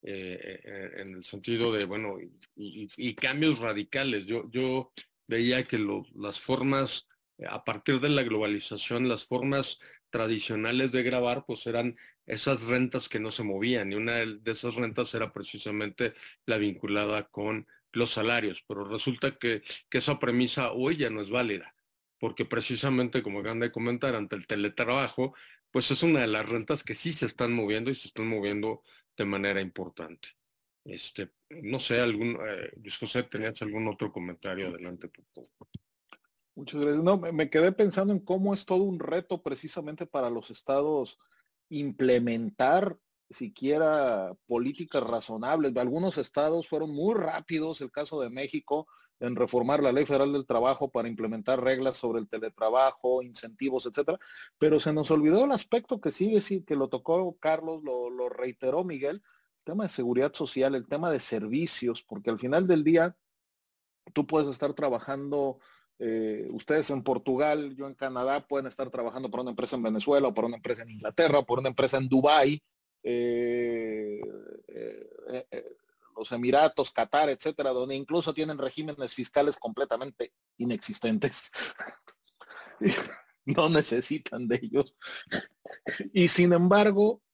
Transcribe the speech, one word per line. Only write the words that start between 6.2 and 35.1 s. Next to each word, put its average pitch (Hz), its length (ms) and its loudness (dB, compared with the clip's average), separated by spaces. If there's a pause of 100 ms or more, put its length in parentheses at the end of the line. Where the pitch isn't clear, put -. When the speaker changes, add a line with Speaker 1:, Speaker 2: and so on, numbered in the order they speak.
Speaker 1:
formas, 131 680 0 (320)
eh, - 100 -12
a - 140 -8
partir 120 380 0
de 139 80 0
la 143 160 4
globalización, 107 840 -2
las 113 160 -2
formas 135 540 -2 (320)
tradicionales 113 840 0
de 127 100 2
grabar, 123 440 0
pues - 200 -8
eran 117 300 -2 (300)
esas 117 360 -2
rentas 123 460 0
que 110 120 -4
no 110 100 -4
se 117 120 -8
movían, 104 500 0
y 101 40 -4
una 113 180 -2
de 113 380 -4
esas 117 220 -6
rentas 120 400 -2
era 110 180 -2
precisamente 104 840 -4 (320)
la 113 100 2
vinculada 104 720 0
con 110 380 -6 (260)
los 113 200 0
salarios, 110 540 0
pero 101 180 -6
resulta 113 520 -4
que, 113 260 -2 (280)
que - 80 0
esa 139 200 -2
premisa 123 540 0
hoy 139 240 0
ya 131 140 0
no 107 100 -6
es 98 100 -8
válida, 110 440 -2 (440)
porque 110 260 -2
precisamente, 123 760 0
como 101 180 -6
acaban 113 200 -4
de 117 120 -2
comentar, 120 420 -2
ante 107 220 -6
el 92 100 -12
teletrabajo, 120 880 -2 (360)
pues 127 200 0
es 139 120 0
una 160 180 6
de 117 80 2
las 107 200 0
rentas 120 360 -2
que 113 100 -6
sí 165 180 -6
se 143 140 -2
están 117 260 -2
moviendo 113 380 0
y 131 60 -2
se - 120 -14
están 110 200 -4
moviendo 104 540 -2 (340)
de 110 80 0
manera 98 360 0
importante. 85 680 -10 (560)
Este, - 480 -12 (160)
no 135 300 -6
sé, 120 220 0
algún, 117 460 0
eh, 101 300 -8
Luis 101 220 -12
José, 123 260 -4
¿tenías 110 380 -6
algún 110 260 -4
otro 104 220 -4
comentario? 90 580 -6
Adelante, 87 400 -12
por - 240 -20